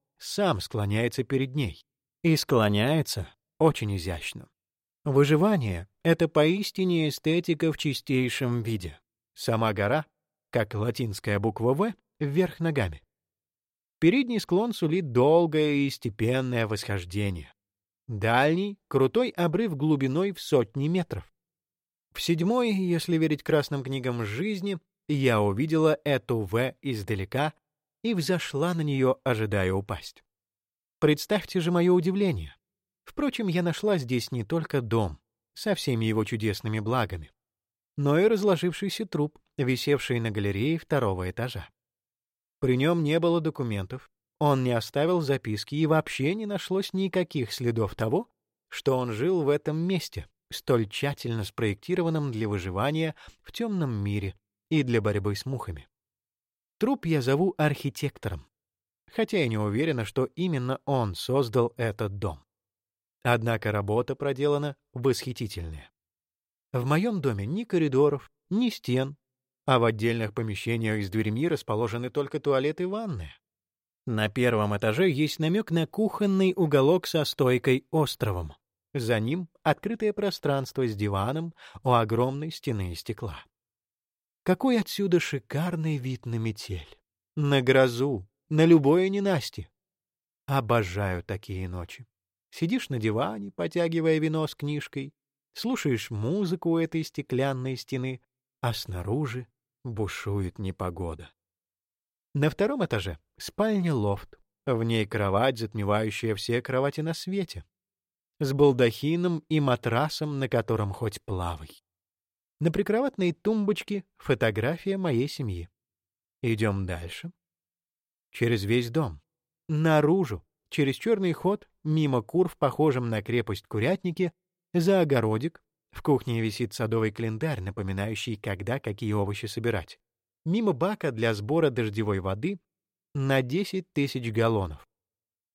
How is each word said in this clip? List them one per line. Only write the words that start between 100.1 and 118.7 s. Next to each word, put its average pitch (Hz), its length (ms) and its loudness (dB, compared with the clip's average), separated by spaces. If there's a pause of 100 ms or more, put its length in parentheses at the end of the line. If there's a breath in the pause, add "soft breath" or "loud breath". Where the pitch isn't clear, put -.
непогода. 90 720 -6 (1000)
На 143 160 2
втором 220 340 0
этаже — 98 360 -4 (180)
спальня-лофт. 165 1000 -2 (260)
В 120 160 0
ней 113 240 0
кровать, 107 540 0
затмевающая 107 720 -2
все 117 300 -2
кровати 139 380 -2
на 160 120 -4
свете, 185 500 -8 (760)
с 139 140 0
балдахином 143 960 4
и 156 100 2
матрасом, 139 800 0
на 135 100 -2
котором 107 440 0
хоть - 280 -6
плавай. 85 640 -8 (760)
На 160 120 0
прикроватной 208 600 0
тумбочке 208 760 -2 (120)
фотография 123 800 0
моей 151 320 0
семьи. 92 400 -6 (760)
Идём 107 420 0
дальше. 90 460 -8 (960)
Через 117 360 0
весь 117 260 0